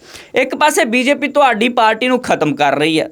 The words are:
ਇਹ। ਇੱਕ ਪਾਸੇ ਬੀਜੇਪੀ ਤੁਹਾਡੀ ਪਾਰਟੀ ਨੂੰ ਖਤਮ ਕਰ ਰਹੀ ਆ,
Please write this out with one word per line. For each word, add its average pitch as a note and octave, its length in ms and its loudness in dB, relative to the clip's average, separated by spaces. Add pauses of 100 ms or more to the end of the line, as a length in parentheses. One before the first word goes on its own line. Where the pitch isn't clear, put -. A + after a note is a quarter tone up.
(360)
ਇਹ। B3+ 60 2
ਇੱਕ B3+ 140 -4
ਪਾਸੇ D4+ 300 2
ਬੀਜੇਪੀ B3+ 420 0
ਤੁਹਾਡੀ B3 420 0
ਪਾਰਟੀ A#3 380 0
ਨੂੰ B3+ 120 0
ਖਤਮ D#3 360 -2
ਕਰ C#3 220 0
ਰਹੀ D#3 220 0
ਆ, - 120 -2